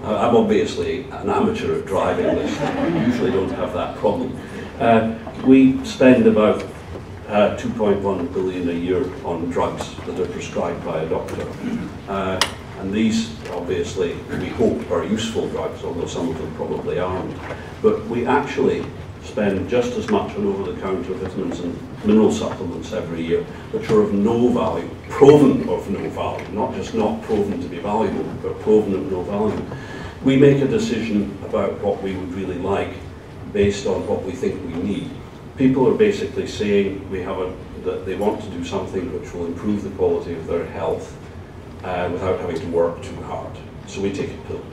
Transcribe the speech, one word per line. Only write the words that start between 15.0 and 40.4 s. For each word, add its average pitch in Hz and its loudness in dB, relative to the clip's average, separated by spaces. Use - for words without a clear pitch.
useful 98 -2
drugs, - -6
although 85 -4
some 85 -4
of - -4
them 78 -8
probably - -4
aren't. 90 -4
But 107 4
we 120 0
actually 131 2
spend - 0
just 240 2
as - -2
much - 0
on 104 0
over-the-counter 92 -2
vitamins 92 -6
and 87 -6
mineral 107 8
supplements - -4
every 82 -4
year, 85 2
which 110 -4
are 107 6
of 101 2
no 117 4
value, - 0
proven 143 10
of - -2
no - -2
value, - -4
not 101 -4
just 95 -6
not 110 0
proven - 0
to - -6
be - -8
valuable, 107 0
but - -4
proven 104 4
of 95 -2
no 90 -2
value. 104 0
We 135 6
make 139 8
a 113 2
decision 110 0
about 98 -2
what 98 -2
we 95 -2
would 90 -6
really 92 -4
like 95 -2
based 101 2
on 90 0
what - -2
we 92 -4
think 92 -2
we 85 -4
need. 98 -2
People 131 6
are 107 6
basically 98 2
saying 98 0
we 95 -4
have 95 -4
a, 92 -4
that - -4
they 92 -4
want 104 0
to 98 -10
do 87 -6
something 92 -4
which - -10
will 87 -6
improve 98 -2
the 92 -6
quality 85 0
of 80 -8